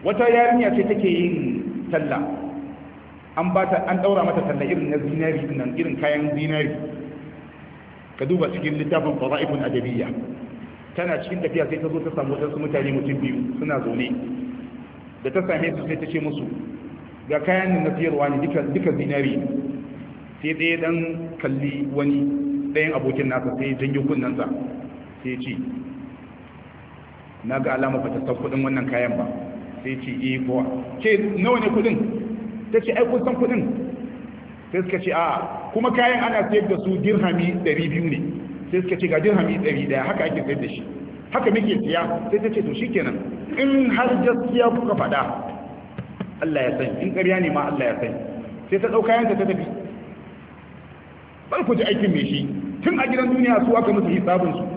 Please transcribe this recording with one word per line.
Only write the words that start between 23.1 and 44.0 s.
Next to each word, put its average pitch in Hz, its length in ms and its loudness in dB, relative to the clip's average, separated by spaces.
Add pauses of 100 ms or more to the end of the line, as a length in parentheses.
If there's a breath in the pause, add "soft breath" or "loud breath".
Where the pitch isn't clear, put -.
nasa 127 240 0
sai 135 160 -2
ya - 80 0
janyo 139 220 0
kunnensa. 127 420 0 (800)
Sai 131 80 -4
ya 127 80 -6
ce, 123 160 -6 (1900)
"Na 131 140 0
ga 135 160 0
alama 131 240 2
ba - 120 -2
ta - 160 -4
san 127 100 0
kuɗin 135 260 -2
wannan 131 280 0
kayan 120 260 0
ba." 120 100 -2 (560)
Sai 131 140 -4
ya - 80 -
ce, 135 60 -6 (120)
"Eh, 131 220 0
kuwa." 127 180 0 (380)
"Ke, 214 180 4 (220)
nawa 233 180 4
ne 220 140 0
kuɗin?" 220 240 4 (720)
Ta 226 100 4
ce, 233 120 -2
"Ai, 240 160 4
kun 247 160 2
san 254 100 2
kuɗin." 240 280 2 (1120)
Sai 180 100 2
suka 185 180 -2
ce, 185 100 0
"A'a, - 640 -2
kuma 233 180 4
kayan 247 320 4
ana 220 280 2
sayar 208 180 6
da 190 160 4
su 185 160 2
dirhami 180 640 4
ɗari 160 240 2
biyu 170 220 0
ne." 131 100 0 (500)
Sai 185 120 2
suka 185 160 0
ce, 180 100 2
"Ga 156 120 4
dirhami 196 360 4
ɗari 143 320 2
ɗaya, 135 160 2
haka 123 200 0
ake 147 200 0
sayar 135 160 -2
da 120 80 -2
shi. - 140 -8 (500)
Haka 233 180 4
muke 214 300 4
siya." 165 500 0
Sai 208 100 4
ta 220 120 0
ce, 214 80 0
"To, 151 140 -2
shikenan. 196 420 0 (400)
In 269 340 4
har 240 180 4 (160)